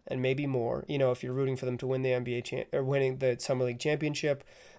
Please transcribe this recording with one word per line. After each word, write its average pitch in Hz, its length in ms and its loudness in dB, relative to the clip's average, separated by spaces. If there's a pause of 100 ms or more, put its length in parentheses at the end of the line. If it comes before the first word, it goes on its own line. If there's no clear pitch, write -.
and 131 140 -2
maybe 135 260 2
more. 123 420 0
You 147 100 0
know, 131 140 6
if 123 100 -4
you're 127 100 -4
rooting 131 240 0
for 131 100 -8
them 123 120 -2
to 131 80 -6
win 131 160 0
the 131 100 2
N 123 120 0
B 120 100 -2
A 120 80 -2
cha-, - 300 -4
or 139 100 0
winning 131 360 2
the 127 200 2
Summer 127 260 0
League 123 140 -2
championship, 151 640 0 (340)